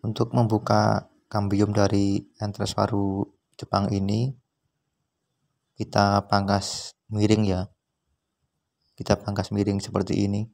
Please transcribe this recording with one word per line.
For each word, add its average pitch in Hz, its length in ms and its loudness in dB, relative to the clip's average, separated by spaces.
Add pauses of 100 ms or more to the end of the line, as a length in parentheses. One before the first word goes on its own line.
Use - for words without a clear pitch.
Untuk 113 320 -2
membuka 107 720 2 (240)
kambium 101 400 0
dari 101 480 2 (240)
entres 104 320 -4
waru 101 480 0 (320)
Jepang 98 400 -2
ini, 107 400 -2 (1400)
kita 101 480 2
pangkas 98 800 -2
miring 107 400 2
ya. 92 240 -2 (1300)
Kita - 160 -2
pangkas 104 400 -6
miring 101 240 0
seperti 98 480 -2
ini. 101 160 -2 (120)